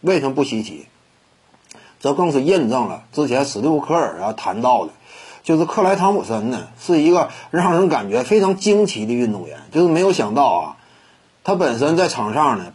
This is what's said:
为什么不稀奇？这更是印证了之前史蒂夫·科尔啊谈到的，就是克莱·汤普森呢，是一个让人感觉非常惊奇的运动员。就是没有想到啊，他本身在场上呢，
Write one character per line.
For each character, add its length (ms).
为 180
什 80
么 80
不 80
稀 180
奇？ 240
这 160
更 160
是 120
印 280
证 160
了 160
之 140
前 180
史 160
蒂 60
夫· 140
科 120
尔 280
啊 120
谈 300
到 240
的， 60
就 160
是 60
克 180
莱· 140
汤 180
普 80
森 300
呢， 160
是 220
一 80
个 200
让 220
人 160
感 200
觉 140
非 180
常 140
惊 320
奇 180
的 100
运 180
动 160
员。 100
就 100
是 60
没 100
有 140
想 240
到 80
啊， 320
他 140
本 240
身 160
在 100
场 260
上 260
呢， 160